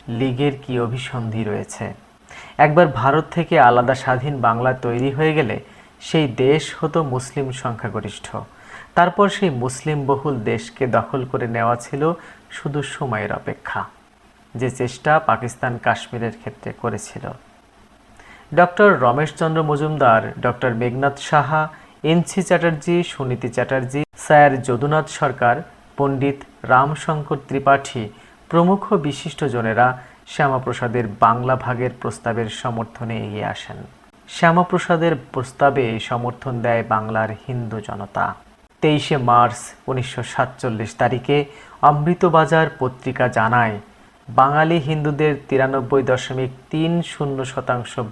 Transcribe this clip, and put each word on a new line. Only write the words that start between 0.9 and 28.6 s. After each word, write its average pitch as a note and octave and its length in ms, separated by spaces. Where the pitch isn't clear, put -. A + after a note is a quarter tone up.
রয়েছে। G2+ 500
একবার D#3 280
ভারত C#3 440
থেকে E3 300
আলাদা A#2+ 340
স্বাধীন C3 460
বাংলা A#2+ 320
তৈরি B2 380
হয়ে D#3 240
গেলে B2 260
সেই D#3 280
দেশ C3 520
হতো D#3+ 220
মুসলিম C3 480
সংখ্যাগরিষ্ঠ। A2 840
তারপর F3+ 340
সেই F#3+ 220
মুসলিম C3 560
বহুল C#3 300
দেশকে A2+ 500
দখল A2+ 380
করে B2 220
নেওয়া A2+ 300
ছিল D3 360
শুধু C#3+ 320
সময়ের A2 500
অপেক্ষা, - 520
যে A#2+ 160
চেষ্টা B2+ 480
পাকিস্তান A#2 600
কাশ্মীরের A2+ 540
ক্ষেত্রে - 400
করেছিল। A2+ 580
ডক্টর F3 460
রমেশচন্দ্র D#3 640
মজুমদার, C#3+ 760
ডক্টর A#2+ 340
মেঘনাথ B2 440
সাহা, D#3 500
এন E3 200
সি - 200
চ্যাটার্জি, E3+ 600
সুনীতি B2 460
চ্যাটার্জি, B2+ 560
স্যার C#3+ 460
যদুনাথ C#3+ 460
সরকার, B2 480
পণ্ডিত C#3 400
রামশঙ্কর D3 760
ত্রিপাঠী C3 600
প্রমুখ F3+ 440